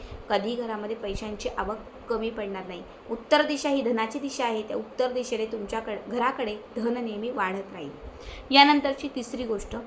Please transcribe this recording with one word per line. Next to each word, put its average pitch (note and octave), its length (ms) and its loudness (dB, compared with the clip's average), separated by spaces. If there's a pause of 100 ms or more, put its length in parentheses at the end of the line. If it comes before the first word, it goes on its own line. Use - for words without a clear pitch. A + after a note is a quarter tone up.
(300)
कधीही G#3 260 2
घरामध्ये A3 400 -2
पैशांची G#3 520 -4
आवक G#3 280 -2 (320)
कमी A3 220 0
पडणार G3 360 -4
नाही. F3+ 160 -10 (280)
उत्तर D4 320 4
दिशा D4+ 260 0
ही C#4 140 4
धनाची A3+ 360 2
दिशा C4+ 260 -2
आहे, A3 180 0
त्या - 140 -4
उत्तर B3 360 0
दिशेने A#3 340 0
तुमच्याकडे, A3 500 -2 (120)
घराकडे A#3+ 480 0 (200)
धन A#3 280 0
नेहमी A3 260 -4
वाढत G3 420 -2
राहील. D3 180 -10 (600)
यानंतरची C#4+ 680 8
तिसरी A#3+ 280 -6
गोष्ट, A3 320 -4 (100)